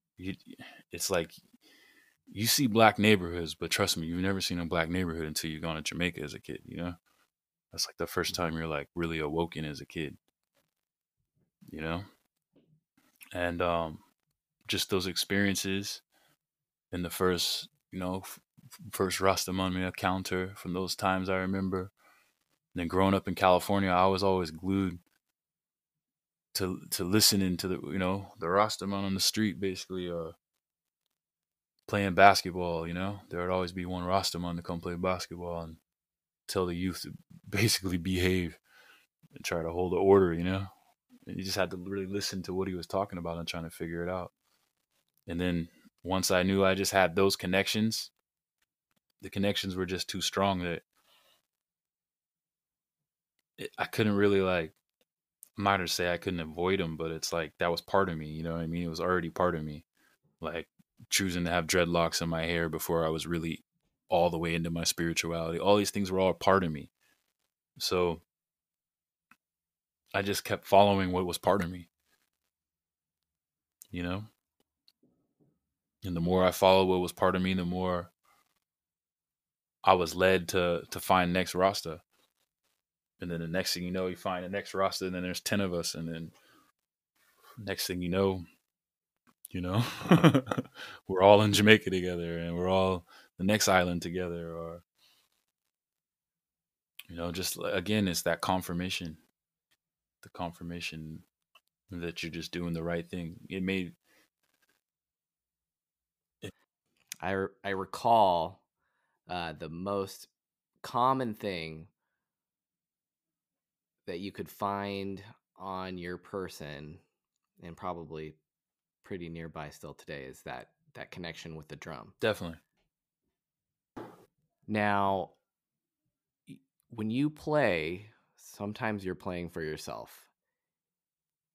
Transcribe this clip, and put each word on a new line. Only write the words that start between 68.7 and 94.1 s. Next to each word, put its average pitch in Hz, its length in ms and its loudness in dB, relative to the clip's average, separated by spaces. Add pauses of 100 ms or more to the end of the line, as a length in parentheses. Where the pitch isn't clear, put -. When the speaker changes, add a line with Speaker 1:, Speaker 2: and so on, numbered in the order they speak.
Speaker 1:
I 98 80 0
just 98 220 -2
kept - 220 -4
following 98 460 8
what 92 140 0
was 85 120 -4
part 95 260 2
of 87 60 -4
me, 87 180 -14 (2000)
you 87 120 -6
know? 92 220 -4 (1800)
And 90 100 -4
the 85 60 -2
more 90 240 4
I 92 60 8
followed 95 340 8
what 92 160 4
was 87 120 -2
part 92 220 2
of 92 80 0
me, 92 120 0
the 92 100 -2
more 90 460 -2 (1700)
I 95 120 6
was 87 200 0
led 92 340 4
to, 87 420 0
to - 100 -8
find 90 320 4
next 90 220 0
Rasta. 90 480 0 (1200)
And 90 100 -8
then 82 100 -6
the 82 80 -6
next 90 240 -2
thing 90 120 -4
you 90 60 -6
know, 92 180 -2
you 90 80 -6
find 90 280 -6
the 90 60 -10
next 98 240 -8
Rasta, 95 320 0
and 92 80 -4
then 90 80 -4
there's 90 180 -6
ten 104 200 0
of 95 120 0
us. 85 220 -4
And 82 120 -8
then 82 240 -8 (1300)
next 98 300 -6
thing 90 160 -4
you 87 80 -2
know, 95 340 2 (1040)
you 90 140 -8
know, 92 200 0 (280)
<laughs> 165 320 6 (640)
we're 92 140 2
all 101 200 12
in 104 100 4
Jamaica 107 360 8
together, 87 500 -2
and 85 180 -4
we're 90 120 0
all 95 380 2 (320)
the 92 60 -4
next 104 240 2
island 90 340 2
together, 85 520 -6